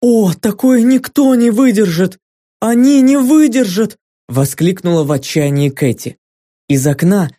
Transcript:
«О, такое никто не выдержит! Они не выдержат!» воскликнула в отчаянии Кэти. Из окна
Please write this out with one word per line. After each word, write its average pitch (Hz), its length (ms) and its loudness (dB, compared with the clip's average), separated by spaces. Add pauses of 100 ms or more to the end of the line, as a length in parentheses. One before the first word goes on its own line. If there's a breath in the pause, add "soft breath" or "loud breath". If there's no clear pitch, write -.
«О, 226 320 2
такое 233 500 0
никто 262 520 0
не 240 140 2
выдержит! 202 720 0 (400)
Они 247 420 2
не 269 160 2
выдержат!» 247 800 0 (320)
воскликнула 165 760 -2
в 143 80 -4
отчаянии 143 580 -2
Кэти. - 480 -6 (520)
Из 135 180 0
окна 165 520 0